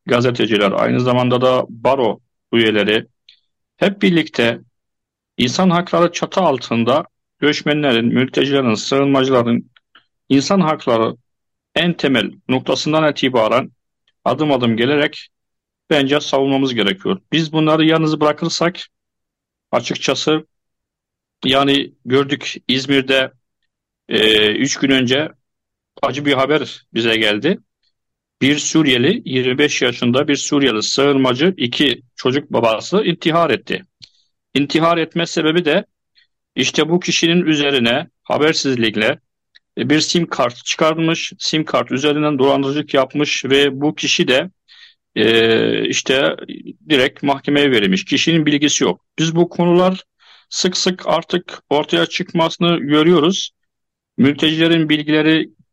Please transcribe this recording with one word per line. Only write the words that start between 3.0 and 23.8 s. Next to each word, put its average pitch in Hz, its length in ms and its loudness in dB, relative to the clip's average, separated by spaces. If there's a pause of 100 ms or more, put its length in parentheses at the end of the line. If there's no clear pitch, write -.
hep 196 260 -2
birlikte 151 580 0 (760)
insan 123 320 2
hakları 175 420 0
çatı - 280 -4
altında 135 640 0 (340)
göçmenlerin, 143 680 0
mültecilerin, 131 680 0
sığınmacıların 131 960 0 (580)
insan 139 320 2
hakları 127 560 0 (580)
en 165 200 0
temel 127 380 -2 (160)
noktasından 147 640 0
itibaren 123 580 0 (540)
adım 147 280 0
adım 120 240 0
gelerek 143 520 -2 (640)
bence 143 300 2
savunmamız 135 540 0
gerekiyor. 95 460 -2 (120)
Biz 156 200 -2
bunları 156 340 2
yalnız 160 340 0
bırakırsak 165 600 -2 (920)
açıkçası, 143 720 -4 (1000)
yani 139 500 0 (100)
gördük 135 500 -2 (140)
İzmir'de, 131 640 0 (760)